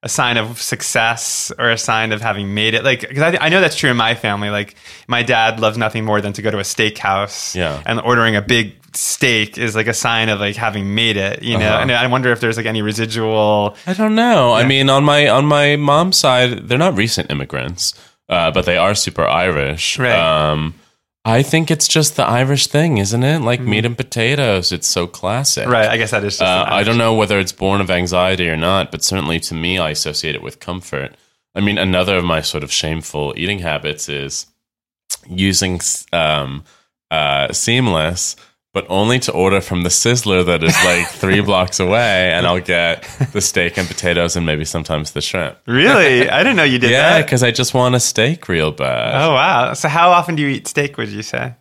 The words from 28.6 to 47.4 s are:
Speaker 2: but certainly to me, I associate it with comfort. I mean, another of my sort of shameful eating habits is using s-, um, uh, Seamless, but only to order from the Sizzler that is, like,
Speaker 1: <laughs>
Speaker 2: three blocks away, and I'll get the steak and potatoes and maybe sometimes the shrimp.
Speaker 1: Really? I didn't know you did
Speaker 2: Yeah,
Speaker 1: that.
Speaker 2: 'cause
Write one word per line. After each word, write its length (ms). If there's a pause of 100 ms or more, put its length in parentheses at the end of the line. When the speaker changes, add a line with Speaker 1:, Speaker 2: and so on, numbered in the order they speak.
Speaker 2:
but 140
certainly 360
to 140
me, 240
I 120
associate 440
it 80
with 180
comfort. 540 (400)
I 60
mean, 160
another 400
of 80
my 160
sort 240
of 80
shameful 640
eating 220
habits 500
is 380 (840)
using 480
s-, 360
um, 520 (460)
uh, 420
Seamless, 840 (360)
but 160
only 300
to 140
order 280
from 220
the 60
Sizzler 580
that 160
is, 220
like, 240
Speaker 1:
<laughs> 140
Speaker 2:
three 180
blocks 400
away, 520
and 140
I'll 140
get 420 (300)
the 80
steak 360
and 120
potatoes 480
and 100
maybe 180
sometimes 460
the 100
shrimp. 460
Speaker 1:
Really? 640
I 140
didn't 120
know 80
you 140
did 140
Speaker 2:
Yeah, 260
Speaker 1:
that. 100
Speaker 2:
'cause 140